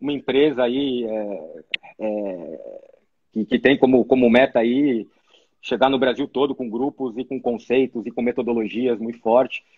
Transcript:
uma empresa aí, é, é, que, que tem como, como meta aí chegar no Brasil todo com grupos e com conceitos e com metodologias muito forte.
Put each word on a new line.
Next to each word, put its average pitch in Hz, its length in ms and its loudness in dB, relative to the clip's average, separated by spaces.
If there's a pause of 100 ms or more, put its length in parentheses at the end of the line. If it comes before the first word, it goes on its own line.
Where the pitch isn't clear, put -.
uma 139 120 -4
empresa 135 500 2
aí, 123 420 -2
é, 98 600 -8 (340)
é, 92 840 -8 (520)
que, 110 140 -4
que 120 120 0
tem 131 200 4
como, 127 260 6
como 127 260 4
meta 127 300 4
aí 120 480 0 (520)
chegar 127 300 0
no 135 80 0
Brasil 123 300 0
todo 135 260 -2
com 123 160 -8
grupos 123 480 -6
e 123 60 -6
com 131 160 -8
conceitos 120 680 -2
e - 60 -6
com 123 100 -4
metodologias 117 800 -2
muito 117 180 -8
forte. 120 460 2 (140)